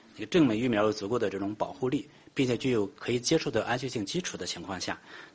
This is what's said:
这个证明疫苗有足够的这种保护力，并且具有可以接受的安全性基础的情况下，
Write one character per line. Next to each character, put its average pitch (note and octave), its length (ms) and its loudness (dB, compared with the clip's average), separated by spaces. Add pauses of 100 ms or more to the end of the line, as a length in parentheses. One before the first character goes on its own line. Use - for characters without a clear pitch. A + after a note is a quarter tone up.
(160)
这 - 40 -16
个 G#2+ 60 -6
证 D#3+ 200 6
明 A2 120 4
疫 B2+ 100 2
苗 G#2+ 160 4
有 G#2+ 80 4
足 G2+ 160 -4
够 A#2+ 100 0
的 A2 120 2
这 F#2+ 100 -4
种 G2+ 160 -4
保 - 160 -2
护 - 180 -4
力， C#3 200 -4 (240)
并 C#3 120 2
且 A#2+ 120 2
具 C3 140 0
有 G#2 160 4
可 - 240 -6
以 B2 80 2
接 D#3+ 180 2
受 D3+ 140 -2
的 G#2+ 140 2
安 A#2 120 0
全 C3 120 -6
性 G#2+ 160 -4
基 - 140 -4
础 - 160 -6
的 F2+ 100 -8
情 E2+ 160 -6
况 F#2 180 -6
下， - 200 -2 (360)